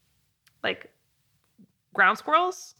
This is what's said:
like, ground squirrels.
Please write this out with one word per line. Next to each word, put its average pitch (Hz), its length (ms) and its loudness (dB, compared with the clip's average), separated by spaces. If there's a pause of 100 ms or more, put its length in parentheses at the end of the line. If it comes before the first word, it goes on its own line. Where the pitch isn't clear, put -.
(640)
like, - 300 -8 (1000)
ground 202 240 2
squirrels. 359 600 -2